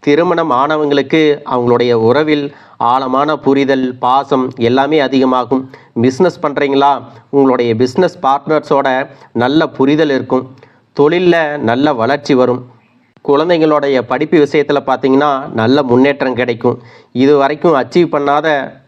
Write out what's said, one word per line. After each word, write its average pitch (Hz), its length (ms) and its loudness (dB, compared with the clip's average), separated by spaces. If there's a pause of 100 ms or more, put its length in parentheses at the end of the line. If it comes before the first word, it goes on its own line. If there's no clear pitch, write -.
திருமணம் 165 500 0
ஆனவங்களுக்கு 143 880 0 (100)
அவங்களுடைய 120 420 0
உறவில் 143 600 0 (220)
ஆழமான 131 600 0
புரிதல், 131 600 0
பாசம் 131 580 0
எல்லாமே 127 420 0
அதிகமாகும். 131 720 0 (240)
பிசினஸ் 131 460 0
பண்றீங்களா? 139 640 0 (280)
உங்களுடைய 127 440 2
பிசினஸ் 127 440 0
பார்ட்னர்ஸோட 139 920 -2 (240)
நல்ல 139 340 0
புரிதல் 147 440 0
இருக்கும். 131 440 -4 (460)
தொழில்ல 165 560 2
நல்ல 131 360 0
வளர்ச்சி 135 420 -2
வரும். 123 360 0 (580)
குழந்தைங்களுடைய 147 720 2
படிப்பு 131 360 -2
விஷயத்துல 143 400 2 (100)
பாத்தீங்கன்னா 135 680 0
நல்ல 123 300 0
முன்னேற்றம் 131 520 2
கிடைக்கும். 120 480 -4 (300)
இது 135 240 2
வரைக்கும் 151 380 0
அச்சீவ் 143 400 0
பண்ணாத 143 580 -2 (160)